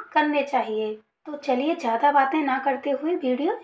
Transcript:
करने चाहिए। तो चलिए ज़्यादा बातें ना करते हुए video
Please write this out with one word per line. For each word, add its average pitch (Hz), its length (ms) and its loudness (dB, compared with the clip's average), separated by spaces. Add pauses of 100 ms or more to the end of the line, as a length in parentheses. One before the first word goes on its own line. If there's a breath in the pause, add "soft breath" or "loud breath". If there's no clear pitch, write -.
(140)
करने 302 300 2
चाहिए। 214 560 -2 (260)
तो 294 120 -10
चलिए 285 380 0
ज़्यादा 254 360 2
बातें 285 280 4
ना 269 200 0
करते 269 300 -2
हुए 302 260 0
video 294 480 0